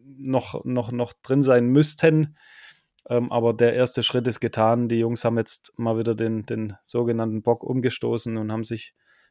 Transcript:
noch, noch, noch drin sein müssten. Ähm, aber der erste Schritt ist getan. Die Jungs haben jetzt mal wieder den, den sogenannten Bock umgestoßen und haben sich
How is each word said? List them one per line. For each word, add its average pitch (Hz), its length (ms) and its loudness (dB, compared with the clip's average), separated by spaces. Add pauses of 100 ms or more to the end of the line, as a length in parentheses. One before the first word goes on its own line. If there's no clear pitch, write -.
noch, 131 600 -4
noch, 123 260 -4
noch 120 220 -6
drin 139 280 0
sein 123 240 6
müssten. 151 720 2 (720)
Ähm, 120 220 0
aber 117 220 2
der 117 200 4
erste 123 300 0
Schritt 123 240 0
ist 120 120 -2
getan. 117 480 2
Die 117 120 0
Jungs 117 260 -2
haben 117 140 0
jetzt - 400 -8
mal 113 180 -2
wieder 113 160 0
den, 110 320 -4
den 110 380 -6
sogenannten 113 580 -2
Bock 120 220 0
umgestoßen 117 720 -4
und 107 140 -6
haben 110 120 -4
sich - 300 -10 (380)